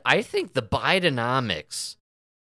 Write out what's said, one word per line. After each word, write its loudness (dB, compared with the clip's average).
I 4
think -4
the 0
Bidenomics, 0